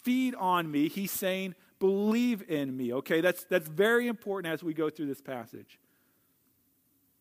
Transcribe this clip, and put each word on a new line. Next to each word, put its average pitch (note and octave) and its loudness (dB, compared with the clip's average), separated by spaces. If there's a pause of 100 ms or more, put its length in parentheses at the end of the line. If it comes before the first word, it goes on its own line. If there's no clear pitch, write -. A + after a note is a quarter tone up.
"Feed B3 2
on F3+ 0
me," D3 2
he's G3 -4
saying, F#3+ -4 (240)
"Believe G#3 2
in C#3 -2
me." B2 -2
Okay, D#3+ 0
that's, F3 2
that's E3+ 0
very A3+ 4
important G3 -6
as D#3+ -4
we D#3+ -4
go D#3 0
through D3+ -8
this C#3 -6
passage. A2+ -12 (1400)